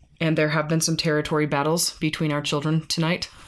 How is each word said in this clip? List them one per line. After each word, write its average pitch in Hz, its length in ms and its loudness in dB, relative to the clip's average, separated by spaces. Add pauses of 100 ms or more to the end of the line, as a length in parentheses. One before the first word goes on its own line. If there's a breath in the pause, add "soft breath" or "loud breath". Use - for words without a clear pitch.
(220)
And 160 160 2
there 151 120 4
have 151 180 -2
been 165 120 2
some 160 160 0
territory 151 480 0
battles 151 540 0
between 156 340 0
our 147 80 -2
children 156 460 0
tonight. 165 420 -2 (180 loud breath)